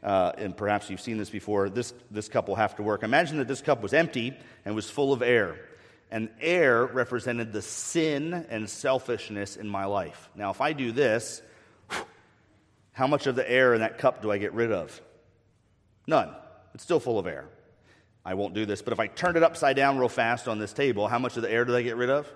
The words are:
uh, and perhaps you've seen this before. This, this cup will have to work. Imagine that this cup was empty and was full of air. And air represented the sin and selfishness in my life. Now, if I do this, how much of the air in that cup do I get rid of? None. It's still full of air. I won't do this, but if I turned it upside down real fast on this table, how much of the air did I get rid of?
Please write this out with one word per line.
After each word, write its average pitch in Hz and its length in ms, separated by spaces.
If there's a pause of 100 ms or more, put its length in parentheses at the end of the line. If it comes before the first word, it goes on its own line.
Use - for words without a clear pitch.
uh, 95 380
and 95 180
perhaps 104 320
you've 95 120
seen 113 180
this 101 100
before. 101 400
This, 117 240 (160)
this 107 180
cup 113 200
will 98 80
have 107 220
to - 40
work. 104 220
Imagine 147 340
that 131 100
this 131 140
cup 135 220
was 101 100
empty 135 420 (300)
and 107 80
was 107 160
full 143 240
of 120 80
air. 110 380 (500)
And 110 220 (100)
air 143 460
represented 120 680
the 104 80
sin 156 720
and 117 340
selfishness 110 880
in 104 140
my 98 160
life. 98 480
Now, 101 160
if - 120
I 151 120
do 131 180
this, 120 520 (1500)
how 131 120
much 143 220
of 131 80
the 127 120
air 123 280
in 110 60
that 110 180
cup 127 240
do 107 80
I 101 80
get 101 140
rid 113 180
of? 87 280 (1080)
None. 143 260 (400)
It's - 100
still 165 160
full 117 200
of 87 80
air. 73 220 (760)
I 92 80
won't 95 200
do 107 120
this, 101 160
but 113 120
if - 60
I 110 80
turned 170 300
it 165 60
upside 143 320
down 139 220
real 123 120
fast 120 380
on 110 120
this 104 140
table, 113 340
how 120 120
much 123 180
of 117 60
the 104 80
air 117 140
did 123 100
I 123 60
get 117 160
rid 123 120
of? 143 260